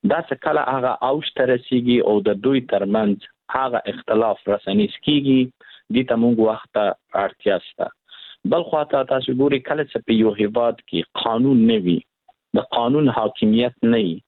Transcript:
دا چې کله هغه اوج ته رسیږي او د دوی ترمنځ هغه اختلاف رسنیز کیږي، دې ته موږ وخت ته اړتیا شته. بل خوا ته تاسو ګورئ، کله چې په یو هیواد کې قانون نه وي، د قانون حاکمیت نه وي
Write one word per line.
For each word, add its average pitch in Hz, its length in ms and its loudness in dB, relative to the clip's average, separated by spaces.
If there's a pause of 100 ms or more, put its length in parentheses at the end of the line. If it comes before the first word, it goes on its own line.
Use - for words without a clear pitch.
دا 127 160 2
چې 156 160 -8 (100)
کله 151 160 0 (100)
هغه 127 200 -2 (180)
اوج 147 260 -4
ته 131 160 0
رسیږي 123 460 0 (100)
او 107 80 4 (120)
د 101 180 -2
دوی 135 160 2 (100)
ترمنځ 101 580 0 (260)
هغه 127 240 -2 (120)
اختلاف 110 500 -2 (120)
رسنیز 104 520 -2
کیږي، 139 360 2 (520)
دې 127 160 2
ته 117 140 0
موږ 120 160 4
وخت 110 380 0
ته 107 80 2 (360)
اړتیا 98 360 -2 (100)
شته. - 200 -6 (680)
بل 170 160 0
خوا 156 120 -2 (120)
ته 135 180 0
تاسو 131 300 -2
ګورئ، 143 260 2
کله 151 180 -4
چې - 120 -8 (100)
په 113 160 2
یو 110 160 2
هیواد 113 420 0
کې - 180 -6 (220)
قانون 117 480 2
نه 113 160 2
وي، 87 140 2 (600)
د - 160 -8
قانون 135 320 2 (100)
حاکمیت 113 600 0 (160)
نه 117 80 2
وي 85 160 -2 (100)